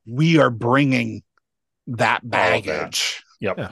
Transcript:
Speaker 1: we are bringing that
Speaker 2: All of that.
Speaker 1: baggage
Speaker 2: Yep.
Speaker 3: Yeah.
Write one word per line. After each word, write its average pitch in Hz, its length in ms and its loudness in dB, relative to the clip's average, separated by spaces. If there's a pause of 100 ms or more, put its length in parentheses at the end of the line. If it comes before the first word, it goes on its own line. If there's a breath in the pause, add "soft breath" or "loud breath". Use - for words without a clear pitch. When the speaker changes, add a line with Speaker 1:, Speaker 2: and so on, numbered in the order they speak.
Speaker 1:
we 156 320 2
are 131 120 6
bringing 117 720 0 (640)
that 117 360 0
Speaker 2:
All 117 40 -14
of 113 60 -10
that. 90 320 0
Speaker 1:
baggage - 580 -6 (180)
Speaker 2:
Yep. 95 180 -4
Speaker 3:
Yeah. - 140 -8